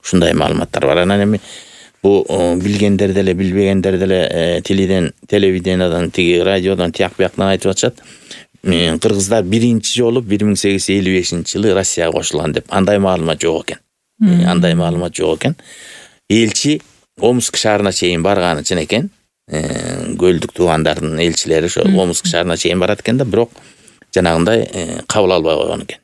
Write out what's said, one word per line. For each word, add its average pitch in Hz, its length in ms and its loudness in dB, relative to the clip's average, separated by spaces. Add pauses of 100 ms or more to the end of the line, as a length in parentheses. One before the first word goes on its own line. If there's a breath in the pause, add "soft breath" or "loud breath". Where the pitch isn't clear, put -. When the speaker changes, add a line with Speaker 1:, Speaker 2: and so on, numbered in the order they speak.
Speaker 1:
Ушундай 85 300 2
маалыматтар 78 520 -2
бар. 71 120 4
Анан 98 260 2
эми 104 160 0 (640 loud breath)
бу, 98 240 4
о, 87 300 0
билгендер 101 560 0
деле, 95 200 0
билбегендер 95 640 0
деле, 92 320 0
э, 85 320 -2
теледен, 95 520 0 (160)
телевидениядан, 92 840 0
тиги 87 300 2
радиодон, 92 500 0
тияк 92 260 -4
бияктан 95 300 0
айтып 95 240 0
атышат. - 300 -2 (600 loud breath)
Э, 85 360 0
кыргыздар 104 440 0
биринчи 113 560 0
жолу 120 220 2
бир 104 220 -2
миң 104 140 2
сегиз 98 320 0
жүз 98 100 2
элүү 92 200 0
бешинчи 85 380 -6
жылы 101 160 2
Россияга 87 440 0
кошулган 78 360 -4
деп. - 160 -4
Андай 98 300 2
маалымат 85 420 0
жок 82 280 -2
экен. - 80 -10 (440)
Э, 214 40 4
Speaker 2:
Мм. 175 260 4
Speaker 1:
андай 87 240 2
маалымат 87 400 -2
жок 82 240 0
экен. 156 160 -2 (760 loud breath)
Элчи 113 520 2 (380)
Омск 120 380 0
шаарына 104 360 2
чейин 87 300 0
барганы 87 400 0
чын 87 200 -2
экен. 135 260 -2 (400)
Э, 82 680 -6
көлдүк 85 360 2
туугандардын 80 680 0
элчилери 80 460 0
ошо - 200 -2
Speaker 2:
Мм. 95 140 4
Speaker 1:
Омск 87 280 0
шаарына 85 300 -2
чейин 87 220 0
барат 101 220 0
экен 120 160 -2
да, 135 80 0
бирок 110 260 0 (640 loud breath)
жанагындай, 90 600 2
э, 82 340 -8
кабыл 98 260 2
албай 82 220 2
койгон 82 280 -2
экен. - 200 -16